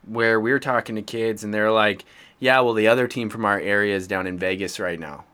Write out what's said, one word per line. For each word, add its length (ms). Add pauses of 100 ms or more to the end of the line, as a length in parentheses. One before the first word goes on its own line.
where 320
we 120
were 80
talking 360
to 80
kids, 400
and 100
they're 180
like, 320 (360)
"Yeah, 220
well, 120
the 140
other 200
team 220
from 160
our 140
area 360
is 120
down 180
in 140
Vegas 400
right 200
now." 240 (100)